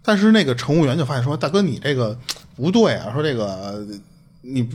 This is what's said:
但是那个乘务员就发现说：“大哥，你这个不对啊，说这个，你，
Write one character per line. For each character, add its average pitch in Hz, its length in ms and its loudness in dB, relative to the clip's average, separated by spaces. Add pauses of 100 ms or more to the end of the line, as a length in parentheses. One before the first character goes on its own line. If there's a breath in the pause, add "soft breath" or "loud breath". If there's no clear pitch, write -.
但 214 140 2
是 214 160 6
那 220 100 6
个 131 120 0
乘 143 240 -2
务 156 80 4
员 127 100 0
就 165 80 0
发 139 100 -4
现 123 80 -2
说 147 140 -2
：“大 143 140 -2
哥， 196 100 2
你 151 180 -2
这 143 160 -2
个 117 240 -2 (380 loud breath)
不 143 140 -2
对 196 240 4
啊， 92 180 -6
说 143 100 -2
这 151 120 -2
个， 101 520 -6 (540)
你， 127 340 -4